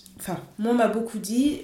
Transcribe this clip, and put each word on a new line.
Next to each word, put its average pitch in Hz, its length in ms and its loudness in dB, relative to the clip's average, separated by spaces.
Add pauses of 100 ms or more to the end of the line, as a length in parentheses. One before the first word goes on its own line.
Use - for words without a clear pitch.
(180)
enfin, 180 200 -8 (200)
moi, 220 140 0
on - 20 4
m'a 233 140 6
beaucoup 226 300 -4
dit, « 240 460 0